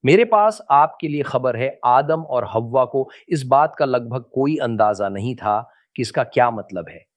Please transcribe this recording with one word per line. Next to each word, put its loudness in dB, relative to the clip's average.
मेरे 6
पास 2
आपके 2
लिए -4
खबर -2
है, -4
आदम 2
और -4
हव्वा 0
को -4
इस -2
बात 2
का 2
लगभग -4
कोई 0
अंदाजा -2
नहीं -6
था -4
कि -6
इसका -4
क्या 0
मतलब -10
है। -20